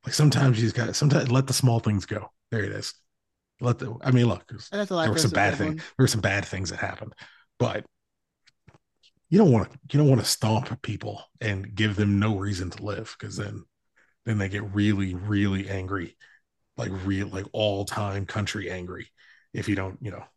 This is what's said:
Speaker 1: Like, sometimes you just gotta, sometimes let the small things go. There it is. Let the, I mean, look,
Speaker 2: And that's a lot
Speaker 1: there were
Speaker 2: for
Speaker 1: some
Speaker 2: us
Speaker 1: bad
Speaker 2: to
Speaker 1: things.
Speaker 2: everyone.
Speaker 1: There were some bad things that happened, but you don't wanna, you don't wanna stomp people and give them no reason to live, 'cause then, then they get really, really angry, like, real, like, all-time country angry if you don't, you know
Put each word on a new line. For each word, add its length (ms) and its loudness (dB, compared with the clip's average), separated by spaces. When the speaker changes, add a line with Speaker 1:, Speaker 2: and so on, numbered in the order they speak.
Speaker 1:
Like, 80 -6
sometimes 440 4
you 80 2
just 100 -2
gotta, 180 -2
sometimes 380 2
let 160 4
the 60 -4
small 260 4
things 260 0
go. 260 -8
There 120 -2
it 80 -6
is. 220 -10
Let 200 0
the, 240 -8
I 80 2
mean, 160 6
look, 240 -2
Speaker 2:
And 80 -14
that's 200 -4
a 40 -2
lot 80 2
Speaker 1:
there 80 2
were 40 0
Speaker 2:
for 60 0
Speaker 1:
some 80 4
Speaker 2:
us 40 -2
Speaker 1:
bad 180 4
Speaker 2:
to 40 -2
Speaker 1:
things. 60 -4
Speaker 2:
everyone. 160 -2
Speaker 1:
There 260 0
were 40 6
some 140 0
bad 240 0
things 240 -6
that 100 -10
happened, 340 -8
but 280 -2
you 100 6
don't 120 8
wanna, 180 4
you 80 2
don't 100 6
wanna 160 6
stomp 580 0
people 400 -8
and 320 -4
give 220 0
them 240 4
no 180 2
reason 340 -4
to 120 -14
live, 340 -8
'cause 200 -12
then, 260 -8
then 120 0
they 120 0
get 140 -6
really, 400 2
really 540 0
angry, 480 -6
like, 140 -6
real, 240 -2
like, 240 -8
all-time 720 -2
country 420 -6
angry 400 -10
if 160 -6
you 60 2
don't, 260 -6
you 100 -8
know 120 -14